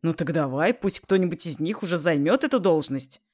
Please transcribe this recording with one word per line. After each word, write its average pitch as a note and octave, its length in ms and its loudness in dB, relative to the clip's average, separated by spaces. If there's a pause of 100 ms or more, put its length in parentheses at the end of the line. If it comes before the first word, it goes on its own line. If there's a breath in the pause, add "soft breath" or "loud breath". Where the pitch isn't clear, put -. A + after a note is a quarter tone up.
Ну E3 100 2
так C#3 200 -2
давай, D3 400 0
пусть - 260 -2
кто-нибудь F#3 480 0
из D3 120 -6
них F3 220 -2
уже F3 160 -2
займет D#3+ 460 2
эту C4 160 2
должность. D#3 640 -2 (120)